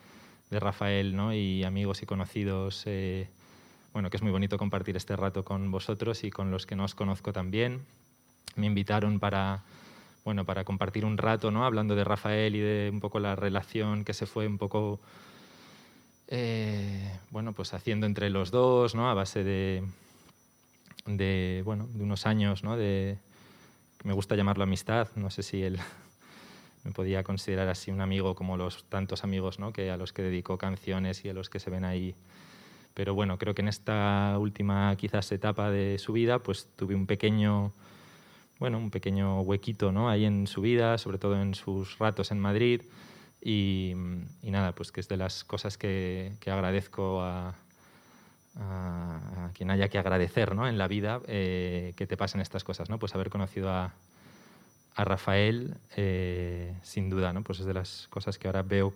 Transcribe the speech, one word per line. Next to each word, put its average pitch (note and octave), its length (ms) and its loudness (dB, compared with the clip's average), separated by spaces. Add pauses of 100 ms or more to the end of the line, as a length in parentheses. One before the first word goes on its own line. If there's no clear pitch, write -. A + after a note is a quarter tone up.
(500)
de G2+ 100 -2
Rafael, G2 540 0
¿no? G#2+ 200 0
Y F#2+ 300 0
amigos G2 380 -2
y - 40 -10
conocidos, F#2+ 800 -2
eh, F#2+ 420 -2 (640)
bueno, G2 160 -2
que G2+ 80 -2
es G2+ 60 -4
muy G#2 100 2
bonito G2 240 2
compartir G2 400 -2
este F#2+ 200 -4
rato F#2+ 280 -2
con G2 260 -2
vosotros G#2 540 -2
y G#2 60 -4
con F#2+ 200 -4
los F#2 140 -2
que G#2 120 -6
no G2 80 0
os G2 100 -4
conozco G2 400 -2
también. A2+ 480 -2 (760)
Me G#2 100 2
invitaron G#2 540 2
para, G2 440 0 (600)
bueno, G2 220 -2
para F#2+ 180 -2
compartir G2 400 -2
un G#2+ 140 0
rato, A2 320 2
¿no? A2+ 160 2
Hablando G#2+ 280 2
de G2+ 100 2
Rafael G#2+ 520 2
y G#2 40 0
de G#2 300 2
un G#2 100 -4
poco G#2 200 -2
la G2+ 160 0
relación G#2 680 0
que G#2 100 -4
se - 100 -6
fue G#2+ 220 -2
un G#2 100 -2
poco, G#2 420 -2 (1300)
eh, G#2 920 -2 (120)
bueno, A2 220 -4
pues F#2+ 220 -8
haciendo G#2+ 320 0
entre G2+ 240 2
los F#2+ 200 2
dos, B2 440 6
¿no? A#2+ 160 2
A A2+ 40 4
base G2 300 0
de, F#2+ 380 0 (1200)
de, F#2+ 600 2
bueno, G#2+ 280 -2
de G#2+ 100 -4
unos G2+ 240 -2
años, G#2 380 4
¿no? A2+ 140 -2
De, G2 400 0 (840)
me G2+ 100 0
gusta G2 200 0
llamarlo G2+ 300 4
amistad, G#2+ 520 2
no G2+ 120 -4
sé G2 140 -6
si G2 200 -4
él F#2 160 0 (540)
<laughs> - 520 -20
me F#2+ 80 -6
podía F#2+ 300 0
considerar F#2+ 460 -2
así F#2 220 -4
un F#2+ 100 -2
amigo F#2+ 340 2
como F#2 220 -4
los F2+ 280 -4
tantos F#2+ 400 -4
amigos, F#2+ 340 -2
¿no? G2+ 160 -6
Que F#2+ 160 -2
a F2+ 80 -4
los F#2 160 -8
que G2+ 80 -4
dedicó F#2 340 -2
canciones F#2+ 680 -2
y G2+ 40 -8
a F#2+ 60 -6
los F#2 160 -10
que G2 80 -6
se F#2 100 -10
ven F#2 160 -4
ahí. F#2 300 -2 (800)
Pero G2 200 -2
bueno, F#2+ 240 2
creo G2+ 160 -2
que - 80 -2
en G#2 60 2
esta G2+ 680 2
última G2+ 580 2
quizás G2+ 360 -2
etapa G#2 380 0
de G2+ 280 2
su - 160 -6
vida, A#2 240 4
pues G2 380 -6
tuve F#2+ 180 -2
un F#2+ 120 2
pequeño, G#2 680 4 (840)
bueno, B2 200 0
un A2 120 -4
pequeño G2 520 2
huequito, G2 500 0
¿no? A2 160 4
Ahí G#2+ 160 4
en G2+ 220 4
su F#2+ 160 -4
vida, A#2 340 4
sobre G2 220 -4
todo G2+ 220 2
en G2 140 0
sus F#2+ 440 -4
ratos A2 320 2
en G#2 100 0
Madrid. A#2 420 4 (600)
Y, G2 500 2 (480)
y G2 100 -6
nada, G2 200 2
pues - 200 -10
que - 80 -8
es F#2 80 -6
de F#2+ 80 0
las F#2 260 -2
cosas G2+ 340 -6
que, F#2+ 600 -2
que - 140 -4
agradezco F#2+ 720 0
a, F2+ 340 -4 (1000)
a, F2+ 920 -6
a F2 60 -6
quien F#2 200 -2
haya G2 160 6
que G2+ 100 0
agradecer, F#2 560 4
¿no? A#2+ 140 2
En A2+ 100 2
la F#2+ 80 4
vida, G#2 400 0
eh, F2+ 680 0
que G2 100 -4
te F#2 100 -4
pasen G2 240 -2
estas G2+ 220 -4
cosas, F2 260 -6
¿no? A2 120 -4
Pues G2 160 -4
haber F#2+ 140 -2
conocido F#2+ 400 -2
a, F#2 240 -2 (1000)
a G2+ 100 2
Rafael, G#2 720 2 (220)
eh, F2+ 880 -2
sin F#2+ 260 -2
duda, F#2 220 2
¿no? F#2+ 100 -2
Pues G2+ 160 -6
es F#2+ 80 -6
de F#2+ 80 0
las F#2 360 -6
cosas - 280 -6
que - 80 -6
ahora F#2+ 160 0
veo G2 340 4